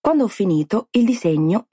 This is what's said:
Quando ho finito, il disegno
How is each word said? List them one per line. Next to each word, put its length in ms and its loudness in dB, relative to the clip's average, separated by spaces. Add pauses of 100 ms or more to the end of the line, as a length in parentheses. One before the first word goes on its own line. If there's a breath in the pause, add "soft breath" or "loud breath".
Quando 240 0
ho 40 -2
finito, 640 -2
il 140 2
disegno 680 0